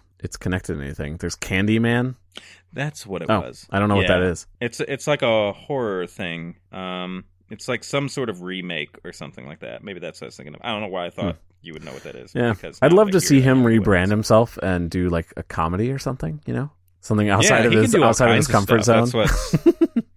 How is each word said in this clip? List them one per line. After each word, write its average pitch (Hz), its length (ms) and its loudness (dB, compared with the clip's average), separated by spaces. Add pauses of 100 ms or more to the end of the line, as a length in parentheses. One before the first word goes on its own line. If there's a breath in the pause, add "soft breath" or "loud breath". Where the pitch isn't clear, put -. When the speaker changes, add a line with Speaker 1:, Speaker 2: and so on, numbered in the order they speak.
(200)
Speaker 1:
it's - 160 -12
connected 90 400 -6
to 71 60 -8
anything. 71 360 -10
There's 85 180 -8
Candyman. 117 800 0 (580 loud breath)
Speaker 2:
That's 143 340 -10
what 92 160 -8
it 78 80 -6
Speaker 1:
Oh, 107 100 0
Speaker 2:
was. 62 300 -12
Speaker 1:
I 98 80 -2
don't 104 100 2
know 101 80 2
what 95 120 2
Speaker 2:
Yeah. 92 100 4
Speaker 1:
that 90 40 0
is. 90 240 -2 (140)
Speaker 2:
It's, 120 200 -6
it's 135 260 -8
like 147 160 0
a 110 300 2
horror 104 540 -6
thing. 85 500 -10 (160)
Um, 92 520 -10 (260)
it's - 180 -14
like 123 160 -6
some 143 240 -4
sort 127 220 -6
of 90 120 -10
remake 90 640 -10
or 87 80 -14
something 65 340 -18
like 76 140 -18
that. 58 240 -16
Maybe 95 160 -14
that's 85 200 -14
what - 60 -14
I - 20 -16
was - 80 -20
thinking 76 180 -18
of. - 100 -20
I 120 60 -8
don't 107 100 -6
know 107 80 -8
why 90 180 -8
I 87 40 -12
thought 90 240 -6
Speaker 1:
Hmm. - 60 -20 (200)
Speaker 2:
you 85 140 -18
would 78 100 -16
know 73 80 -14
what 67 120 -16
that 69 100 -14
is, 62 200 -16
Speaker 1:
Yeah. 120 200 0
Speaker 2:
because - 260 -14
Speaker 1:
I'd 147 120 4
Speaker 2:
now 180 60 10
Speaker 1:
love 214 100 6
Speaker 2:
that 190 40 -4
Speaker 1:
to 190 60 4
Speaker 2:
I - 20 2
Speaker 1:
see 151 160 4
Speaker 2:
hear 131 80 6
that, 131 60 6
Speaker 1:
him 131 80 6
Speaker 2:
I 127 60 6
wouldn't. 113 200 4
Speaker 1:
rebrand 95 260 4
himself 110 520 2
and 90 280 -2
do, 90 200 -2
like, 85 260 -4
a 85 60 -8
comedy 90 500 -2
or 139 60 -6
something, 147 480 -8
you 123 80 -6
know? 131 160 -6 (300)
Something 104 280 2
outside 110 320 4
Speaker 2:
Yeah, 110 60 4
Speaker 1:
of 117 60 2
Speaker 2:
he 117 60 6
Speaker 1:
his, 110 140 4
Speaker 2:
can 180 80 6
do - 40 6
all 113 60 6
Speaker 1:
outside 117 200 4
of 117 60 4
his 120 120 2
Speaker 2:
kinds 110 160 2
of 101 40 -4
Speaker 1:
comfort 110 160 4
Speaker 2:
stuff. 117 240 4
Speaker 1:
zone. 117 180 0
Speaker 2:
That's - 380 0 (300)
what 233 100 -2 (120)